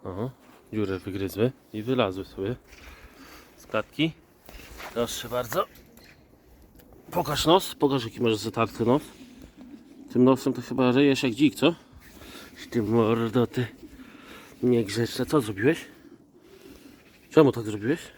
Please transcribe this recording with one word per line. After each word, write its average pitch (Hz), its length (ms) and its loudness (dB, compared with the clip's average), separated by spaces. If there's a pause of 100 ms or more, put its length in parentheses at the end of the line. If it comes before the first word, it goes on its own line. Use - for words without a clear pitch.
Oho, 107 260 -6 (420)
dziurę 95 260 -2
wygryzły 98 540 -2 (200)
i 107 100 -8
wylazły 104 420 -2
sobie 104 320 -6 (1000)
z - 100 -20
klatki. 147 460 -4 (800)
Proszę 117 340 -6
bardzo. 123 360 -4 (1500)
Pokaż 151 360 -2
nos, 180 280 4
pokaż, 135 300 0
jaki 113 180 -6
masz 113 140 2
zatarty 110 480 -2
nos. 135 180 4 (1080)
Tym 123 120 4
nosem 131 280 4
to 123 100 -6
chyba 127 300 0
ryjesz 139 300 4
jak 127 100 0
dzik, 135 220 2
co? 160 200 2 (960)
Ty 117 120 0
mordo, 113 640 2
ty 123 200 -4 (960)
niegrzeczna. 117 600 0
Co 151 160 2
zrobiłeś? 110 440 -2 (1500)
Czemu 143 220 6
tak 117 120 -6
zrobiłeś? 107 360 -4 (160)